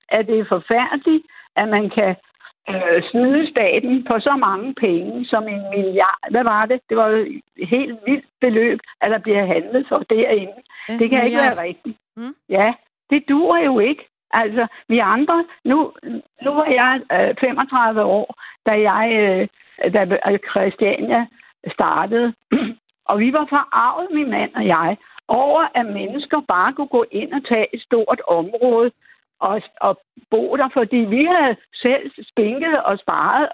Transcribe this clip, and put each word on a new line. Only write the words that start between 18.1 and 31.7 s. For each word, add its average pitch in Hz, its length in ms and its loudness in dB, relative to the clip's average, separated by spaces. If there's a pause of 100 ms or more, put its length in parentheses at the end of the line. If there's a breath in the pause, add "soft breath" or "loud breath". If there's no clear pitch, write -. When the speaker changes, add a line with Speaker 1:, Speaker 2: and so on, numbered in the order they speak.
Speaker 1:
da 220 60 2 (200)
jeg, 214 120 0 (800 soft breath)
øh, 180 100 0
da 196 240 2 (340)
Christiania 214 720 0 (480 soft breath)
startede. 202 600 0 (180)
<clears throat> - 580 -4
Og 202 100 0
vi 247 140 2
var 302 160 0
forarvet, 285 640 0
min 302 180 -2
mand 208 260 -4
og 220 120 -2
jeg, 170 300 0 (300 loud breath)
over, 285 340 2 (140)
at 240 100 0
mennesker 202 640 -4
bare 190 260 2
kunne 277 140 -6
gå 233 240 0
ind 214 220 -6
og 269 120 -6
tage 220 300 0
et 233 60 -12
stort 233 460 0
område 226 640 2 (480 soft breath)
og, 196 220 -2 (200)
og 196 180 0 (320)
bo 226 260 0
der, 269 160 0
fordi 247 240 0
vi 233 280 2
havde 311 300 2 (180)